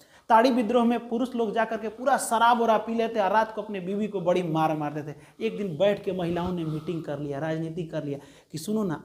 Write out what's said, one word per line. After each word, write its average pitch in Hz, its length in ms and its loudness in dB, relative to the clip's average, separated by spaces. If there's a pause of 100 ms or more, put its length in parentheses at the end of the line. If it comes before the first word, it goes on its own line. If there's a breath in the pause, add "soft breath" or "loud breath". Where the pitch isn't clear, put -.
(300 soft breath)
ताड़ी 226 220 8
विद्रोह 233 320 4
में 233 260 2
पुरुष 247 260 -2
लोग 226 180 -2
जा 226 120 2
करके 220 220 -6
पूरा 247 300 0
शराब 226 440 4
वराब 220 200 4
पी 226 120 -6
लेते 226 260 0
और 190 120 2
रात 220 240 2
को 208 60 -8
अपने 208 180 -8
बीवी 202 280 -4
को 196 140 -4
बड़ी 180 220 2
मार 156 340 0
मारते 147 260 -4
थे। 147 120 -10 (240 soft breath)
एक 202 180 -4
दिन 202 100 -4 (100)
बैठ 202 260 2
के 196 80 -4
महिलाओं 175 420 -2
ने 170 100 -4
मीटिंग 156 400 -4
कर 147 160 -6
लिया, 143 200 -6
राजनीति 160 440 -4
कर 160 200 -6
लिया 139 160 -6 (320 soft breath)
कि 156 60 -8
सुनो 214 260 -2
ना, 170 220 -2